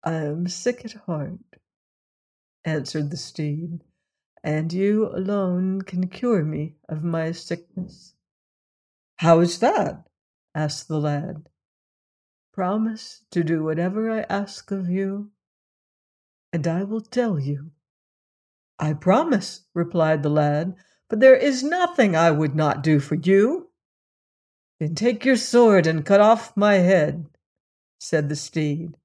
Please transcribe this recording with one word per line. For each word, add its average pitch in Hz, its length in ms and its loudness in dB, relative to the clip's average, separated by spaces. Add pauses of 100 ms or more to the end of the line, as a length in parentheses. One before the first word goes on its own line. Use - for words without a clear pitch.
"I 165 120 -4
am 160 340 -4
sick 240 340 -6
at - 240 -18
heart," 151 320 -8 (1300)
answered 151 460 -6
the 175 60 -10
steed, 156 680 -10 (580)
"and 160 300 -4
you 208 420 0
alone 190 680 -2
can 180 260 -4
cure 220 340 -2
me 151 320 -6 (140)
of 156 140 -8
my 165 280 -4
sickness." - 840 -12 (1040)
"How 165 200 6
is 175 200 0
that?" - 500 0 (440)
asked 151 360 -6
the 156 100 -2
lad. 147 480 -6 (1040)
"Promise 214 760 -4
to 175 140 -2
do 160 200 0
whatever 180 460 -2
I 220 120 -4
ask - 500 -8
of 185 180 -4
you, 196 420 -4 (1200)
and 160 160 -4
I 170 160 -2
will 214 180 -6
tell 220 380 -4
you." 143 320 -8 (1080)
"I 151 140 -2
promise," 214 840 0
replied 160 480 0
the 151 60 0
lad, 151 460 0 (320)
"but 220 120 -4
there 262 160 10
is 262 260 0
nothing 311 540 0
I 165 160 6
would 151 240 0
not 151 260 0
do 156 180 4
for 139 140 -4
you." 196 560 2 (1080)
"Then 156 160 -6
take 220 280 -2
your 262 140 4
sword 214 480 4
and 160 180 0
cut 196 160 6
off 214 380 4
my 202 200 4
head," 170 520 2 (680)
said 151 280 -2
the 147 80 -4
steed. 151 680 -6